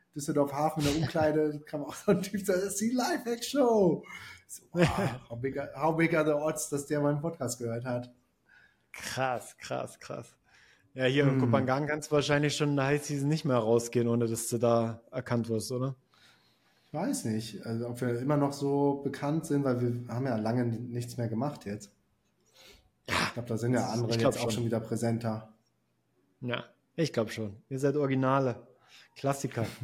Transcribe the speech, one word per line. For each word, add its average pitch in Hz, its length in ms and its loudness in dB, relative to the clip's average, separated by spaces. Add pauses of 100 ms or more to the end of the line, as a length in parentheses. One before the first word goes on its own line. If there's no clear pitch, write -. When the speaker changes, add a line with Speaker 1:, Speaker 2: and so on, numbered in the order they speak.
(160)
Speaker 1:
Düsseldorf 143 360 0
Hafen 151 320 0
in 147 80 4
der 147 120 2
Umkleide, 151 580 2
<laughs> - 40 -20
kam 147 200 -6
auch - 100 -12
so - 160 0
ein 180 100 4
Typ, - 240 -6
der 185 140 2
sagt, 196 180 -2
"Sie 220 140 0
Live-Hack-Show!" 233 1120 2 (440)
So, - 140 -18 (120)
wow, 175 80 4
Speaker 2:
<laughs> 143 480 0
Speaker 1:
how 117 100 -10
big 135 180 -4
are, 139 180 -6
how 156 200 2
big 165 200 4
are 156 100 4
the 151 80 2
odds, 156 360 -2
dass 143 180 -4
der 147 120 0
meinen 147 220 2
Podcast 147 380 -6
gehört 120 260 -6
hat? 123 260 -6 (800)
Speaker 2:
Krass, - 680 -4
krass, 127 420 -8
krass. - 360 -14 (580)
Ja, 131 120 0
hier 135 180 6
in 139 80 6
Speaker 1:
Hm. 131 80 4
Speaker 2:
Kopangan 131 480 4
kannst 151 240 -4
du 151 40 4
wahrscheinlich 143 420 2
schon 147 140 2
in 143 40 2
der 135 120 2
High 147 160 2
Season 143 260 -2
nicht 156 160 0
mehr 131 120 4
rausgehen, 117 520 4
ohne 117 180 2
dass 113 220 -4
du 117 80 0
da 117 440 2 (100)
erkannt 120 360 -2
wirst, 110 240 -2
oder? 127 240 -4 (920)
Speaker 1:
Ich - 60 -20
weiß 196 320 -4
nicht, 110 400 -4
also 113 220 -4
ob 120 140 -6
wir 120 180 -2
immer 143 160 2
noch 143 160 2
so 143 500 0
bekannt 143 440 -2
sind, 143 180 0
weil 127 160 2
wir 120 340 -2
haben 127 120 -4
ja 123 100 0
lange 113 300 0
nichts 120 500 -6
mehr 117 140 -2
gemacht 127 360 -4
jetzt. - 240 -8 (1200)
Speaker 2:
Ja, 104 60 -2 (120)
Speaker 1:
Ich - 60 -8
glaub, 117 140 -8
da 113 100 -2
sind 120 160 0
ja 123 80 4
Speaker 2:
das, 98 100 0
Speaker 1:
andere 117 200 -2
Speaker 2:
ich 117 60 0
glaub 113 160 4
Speaker 1:
jetzt - 80 -4
auch 123 40 -2
Speaker 2:
schon. 117 60 0
Speaker 1:
schon 117 140 0
wieder 113 160 0
präsenter. 113 720 -2 (880)
Speaker 2:
Ja, 120 240 -4 (320)
ich 165 160 0
glaub 110 180 0
schon. 104 240 -8 (140)
Ihr 135 100 -6
seid 139 160 2
Originale. 135 720 2 (480)
Klassiker. 135 500 -2 (180)